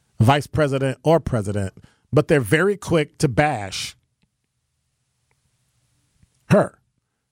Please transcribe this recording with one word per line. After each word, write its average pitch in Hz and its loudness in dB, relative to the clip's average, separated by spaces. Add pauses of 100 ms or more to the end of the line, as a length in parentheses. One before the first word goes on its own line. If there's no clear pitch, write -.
(180)
vice 131 2
president 135 -2
or 160 2
president, 101 -4 (400)
but 147 0
they're 156 4
very 160 0
quick 151 -4
to 156 0
bash 120 -4 (2500)
her, - 2 (520)